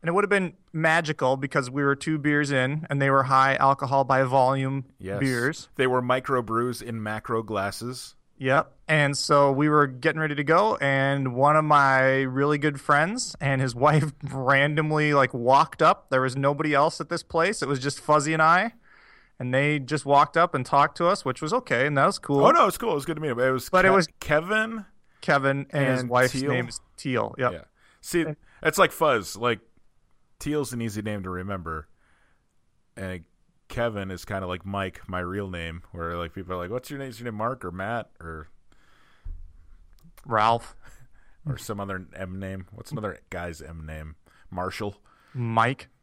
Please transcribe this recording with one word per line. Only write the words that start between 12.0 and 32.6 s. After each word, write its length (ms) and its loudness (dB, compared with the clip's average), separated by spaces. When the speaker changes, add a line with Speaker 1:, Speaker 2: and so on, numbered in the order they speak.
Speaker 1:
really 340 0
good 240 -2
friends 600 0
and 180 0
his 140 -2
<laughs> 120 2
wife 240 4
randomly, 800 2
like, 220 4
walked 480 2
up. 260 4
There 140 2
was 120 -2
nobody 380 0
else 300 2
at 80 -10
this 120 -6
place. 380 0
It 80 -4
was 100 0
just 220 -6
Fuzzy 320 2
and 80 0
I. 320 4
And 140 -6
they 260 2
just 280 -4
walked 320 4
up 160 2
and 100 -2
talked 320 2
to 120 0
us, 180 0
which 160 -4
was 100 -4
okay, 340 0
and 120 0
that 80 4
was 120 0
cool. 280 2
Speaker 2:
Oh, 40 10
no, 120 6
it 40 4
was 120 -2
cool. 140 -2
It 20 0
was 100 -4
good 120 -6
to 40 -10
meet 120 -4
him. 60 -4
It 120 2
was 180 -4
Speaker 1:
But 160 4
it 60 6
Speaker 2:
Ke-, 40 4
Speaker 1:
was 140 4
Speaker 2:
Kevin 680 -2
Speaker 1:
Kevin 500 2
and 180 0
his 120 2
Speaker 2:
and 80 -4
Speaker 1:
wife's 240 4
Speaker 2:
Teal? 180 -2
Speaker 1:
name 180 -2
is 120 -14
Teal. 400 -4
Yep. 160 0
Speaker 2:
Yeah. 80 -12
See, 220 -2
Speaker 1:
And 140 -6
Speaker 2:
it's 160 0
like 140 4
Fuzz. 440 0
Like, 240 -2
Teal's 340 -4
an 80 -6
easy 220 -6
name 220 -6
to 60 -8
remember. 560 -8